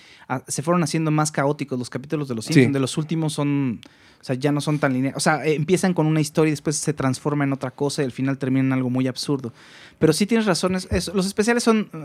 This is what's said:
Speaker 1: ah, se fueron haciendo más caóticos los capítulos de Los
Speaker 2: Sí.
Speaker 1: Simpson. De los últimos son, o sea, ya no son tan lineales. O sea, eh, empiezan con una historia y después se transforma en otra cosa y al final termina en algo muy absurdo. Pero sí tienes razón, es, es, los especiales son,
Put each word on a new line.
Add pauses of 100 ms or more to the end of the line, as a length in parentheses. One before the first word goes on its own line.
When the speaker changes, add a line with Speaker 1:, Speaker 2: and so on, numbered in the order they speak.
(280)
Speaker 1:
ah,
se
fueron
haciendo
más
caóticos
los
capítulos
de
Los
Speaker 2:
Sí.
Speaker 1:
Simpson.
De
los
últimos
son, (400)
o
sea,
ya
no
son
tan
lineales.
O
sea,
eh,
empiezan
con
una
historia
y
después
se
transforma
en
otra
cosa
y
al
final
termina
en
algo
muy
absurdo. (480)
Pero
sí
tienes
razón,
es,
es,
los
especiales
son, (160)